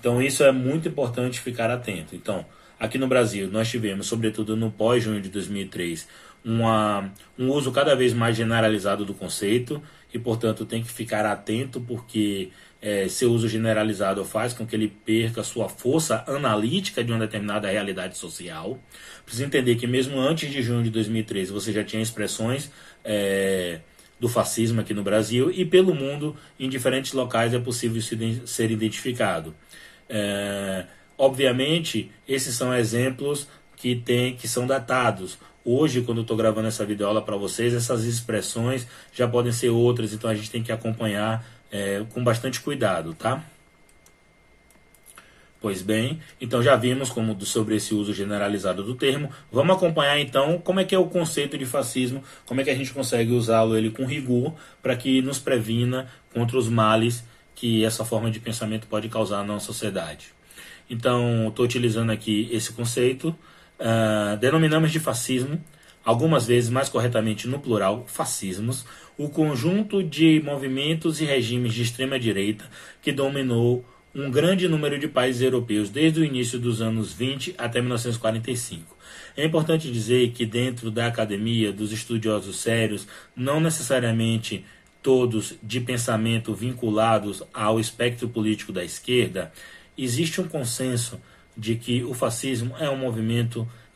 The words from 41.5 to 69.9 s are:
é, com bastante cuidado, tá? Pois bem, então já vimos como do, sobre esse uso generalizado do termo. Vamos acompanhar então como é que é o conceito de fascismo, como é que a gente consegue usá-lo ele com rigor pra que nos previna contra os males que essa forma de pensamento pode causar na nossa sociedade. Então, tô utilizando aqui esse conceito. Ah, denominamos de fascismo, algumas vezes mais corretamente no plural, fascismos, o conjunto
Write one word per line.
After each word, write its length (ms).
é, 380
com 120
bastante 380
cuidado, 540
tá? 300
Pois 220
bem, 380
então 220
já 140
vimos 340
como 240
do, 100
sobre 300
esse 180
uso 220
generalizado 720
do 100
termo. 340
Vamos 240
acompanhar 460
então 380
como 200
é 60
que 100
é 40
o 80
conceito 520
de 80
fascismo, 560
como 160
é 40
que 60
a 40
gente 180
consegue 400
usá-lo 440
ele 140
com 140
rigor 500
pra 140
que 260
nos 200
previna 680
contra 240
os 120
males 560
que 280
essa 200
forma 260
de 80
pensamento 480
pode 220
causar 300
na 160
nossa 120
sociedade. 640
Então, 680
tô 80
utilizando 480
aqui 400
esse 200
conceito. 640
Ah, 600
denominamos 520
de 80
fascismo, 600
algumas 420
vezes 240
mais 180
corretamente 600
no 100
plural, 480
fascismos, 800
o 100
conjunto 720